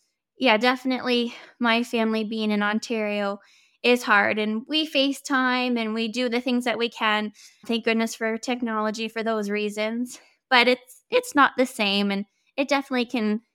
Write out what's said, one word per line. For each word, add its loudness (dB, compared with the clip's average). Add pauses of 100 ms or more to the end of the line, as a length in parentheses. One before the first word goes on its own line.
(420)
yeah, 6
definitely 0 (240)
my 2
family 0
being -4
in 2
Ontario -2 (440)
is 4
hard, 4
and -2
we -2
FaceTime 0
and -4
we -4
do -2
the -2
things 0
that -2
we -2
can. -2 (320)
Thank -2
goodness 0
for -4
technology -4
for -8
those -2
reasons, -4 (320)
but 6
it's, -2
it's 0
not 6
the 4
same. 0
And -2 (320)
it 0
definitely 0
can, -2 (140)